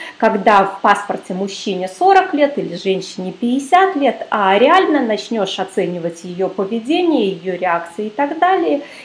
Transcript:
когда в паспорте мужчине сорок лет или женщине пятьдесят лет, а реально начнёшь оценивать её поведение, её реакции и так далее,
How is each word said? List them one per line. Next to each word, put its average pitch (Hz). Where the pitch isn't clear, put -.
когда 202
в -
паспорте 196
мужчине 185
сорок 370
лет 285
или 165
женщине 185
пятьдесят 277
лет, 269
а 196
реально 311
начнёшь 220
оценивать 175
её 180
поведение, 233
её 175
реакции 175
и -
так 285
далее, 339